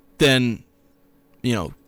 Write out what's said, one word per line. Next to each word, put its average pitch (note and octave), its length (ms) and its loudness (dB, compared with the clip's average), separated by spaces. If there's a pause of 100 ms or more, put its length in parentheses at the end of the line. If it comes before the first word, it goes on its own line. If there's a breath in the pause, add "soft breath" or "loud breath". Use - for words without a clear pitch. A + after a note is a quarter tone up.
(180)
then, B2+ 460 0 (800)
you B2 120 -2
know E2+ 200 -6 (140)